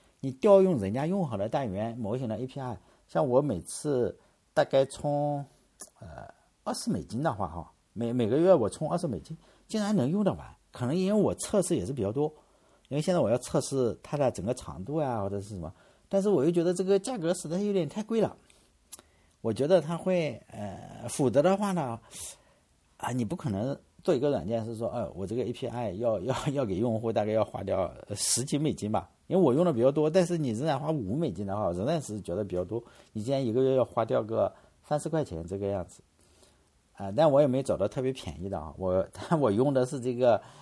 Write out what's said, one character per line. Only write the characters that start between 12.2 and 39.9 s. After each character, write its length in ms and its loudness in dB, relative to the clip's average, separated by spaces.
因 80 -2
为 40 0
现 120 0
在 80 4
我 80 4
要 80 4
测 240 -2
试 420 0
它 140 -6
的 140 4
整 140 -8
个 80 0
长 300 -10
度 140 -4
啊， 240 -2
或 80 -4
者 100 -4
是 80 -10
什 80 -12
么， 180 -10
但 120 2
是 60 0
我 160 4
又 80 4
觉 100 2
得 120 2
这 100 -2
个 160 4
价 180 -6
格 180 0
实 120 -10
在 120 -4
有 120 -2
点 160 0
太 160 -8
贵 160 -2
了， 160 0
我 120 -2
觉 140 0
得 160 6
它 160 -4
会， 420 -2
呃， 580 -12
否 200 2
则 120 4
的 160 4
话 140 -2
呢， 280 -2
啊， 140 -6
你 140 0
不 100 -6
可 140 -4
能 260 -2
做 100 2
一 60 2
个 100 2
软 180 0
件 160 -2
是 120 -8
说， 140 -4
呃， 260 -4
我 100 -6
这 100 -4
个 80 -2
A 80 -4
P 160 -6
I 260 -4
要， 260 0
要， 160 -2
要 120 0
给 100 -2
用 240 0
户 120 -2
大 140 0
概 60 -2
要 120 4
花 200 -6
掉 280 -2
十 300 0
几 140 -2
美 140 0
金 200 -4
吧， 180 -2
因 100 -2
为 60 6
我 120 8
用 120 4
的 80 2
比 60 0
较 120 6
多， 180 2
但 140 4
是 140 0
你 120 0
仍 160 -2
然 140 0
花 120 -4
五 240 -2
美 160 0
金 160 -6
的 100 -2
话， 140 0
仍 160 -2
然 140 0
是 200 -8
觉 140 -6
得 80 -2
比 100 -6
较 100 0
多。 200 -6
你 100 -6
既 80 -4
然 120 0
一 80 0
个 120 2
月 120 4
要 80 4
花 220 0
掉 160 2
个 320 0
三 160 -2
四 100 -6
块 140 0
钱 240 -8
这 100 -6
个 100 -4
样 200 -2
子， 160 -20
啊， 180 -8
但 200 4
我 100 6
也 60 6
没 160 0
找 120 0
到 120 0
特 120 -4
别 120 0
便 320 -10
宜 60 -6
的 100 -4
啊。 180 -10
我， 320 0
<laughs> 20 -
但 280 -2
我 100 4
用 240 2
的 140 4
是 120 -6